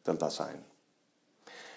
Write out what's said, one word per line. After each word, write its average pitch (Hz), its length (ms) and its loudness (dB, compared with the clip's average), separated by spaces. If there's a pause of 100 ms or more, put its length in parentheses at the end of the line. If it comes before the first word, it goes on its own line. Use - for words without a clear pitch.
del 82 140 6
Dasein. 78 560 0 (1040)